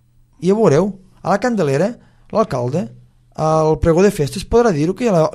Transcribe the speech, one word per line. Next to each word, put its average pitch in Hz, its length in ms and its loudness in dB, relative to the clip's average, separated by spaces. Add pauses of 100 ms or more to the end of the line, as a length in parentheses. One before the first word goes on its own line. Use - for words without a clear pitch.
(440)
I 175 80 2
ja 202 40 2
ho 220 40 -2
veureu, 185 340 2 (300)
a 185 120 0
la 202 40 0
Candelera, 196 540 -2 (420)
l'alcalde, 151 540 -4 (500)
al 156 400 0
pregó 170 240 2
de 208 80 4
festes, 147 320 -6
podrà 233 320 2
dir-ho 151 200 -2
que 247 120 -4
ja 214 80 0
la, 156 200 2